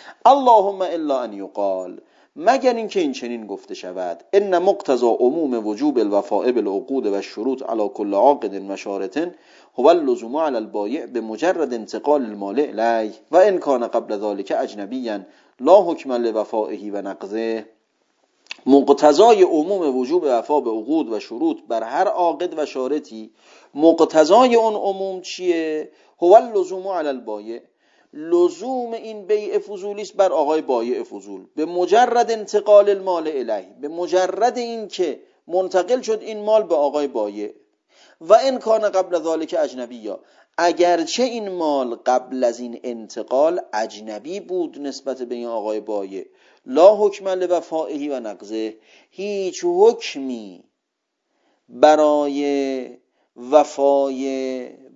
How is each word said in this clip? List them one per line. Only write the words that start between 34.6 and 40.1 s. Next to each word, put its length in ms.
که 320
منتقل 540
شد 200
این 220
مال 200
به 120
آقای 320
بایع. 460
و 200
ان 180
کان 300
قبل 340
ذلک 360
اجنبیا، 600